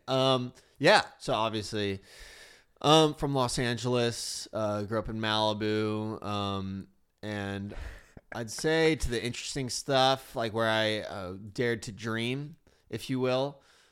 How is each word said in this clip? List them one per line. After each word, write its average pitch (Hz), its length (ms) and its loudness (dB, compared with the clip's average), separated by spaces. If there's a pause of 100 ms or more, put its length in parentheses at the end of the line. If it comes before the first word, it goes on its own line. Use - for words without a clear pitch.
Um, 131 460 2 (260)
yeah. 175 240 8 (160)
So - 140 -4
obviously, 107 720 -2 (800)
um, 156 320 8
from 143 200 -2
Los 151 240 0
Angeles, 120 920 -2
uh, 104 300 -2
grew 107 160 -2
up 107 100 -2
in 110 100 -6
Malibu. 107 1040 0
Um, 98 640 -4 (340)
and 101 520 -6 (600)
I'd 113 160 -8
say 160 460 2
to - 140 0
the 117 120 0
interesting 123 460 -6
stuff, 131 680 2
like, 117 200 -2
where 113 140 2
I, 110 320 2
uh, 92 340 -8 (180)
dared 117 300 0
to 117 100 -10
dream, 117 640 -4 (320)
if - 220 -6
you 131 100 0
will, 131 400 0 (320)